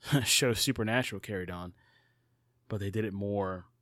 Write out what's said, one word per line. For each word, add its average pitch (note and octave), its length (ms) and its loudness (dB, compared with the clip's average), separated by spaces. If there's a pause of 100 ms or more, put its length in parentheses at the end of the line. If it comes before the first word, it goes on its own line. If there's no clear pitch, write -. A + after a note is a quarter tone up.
<laughs> C#3 220 2
shows A#2+ 340 4
Supernatural A2+ 640 0
carried F#2 300 -6
on, F2+ 240 -8 (960)
but G#2+ 120 -2
they G2 100 -4
did G#2+ 140 0
it G#2 80 -4
more G2 540 -2 (160)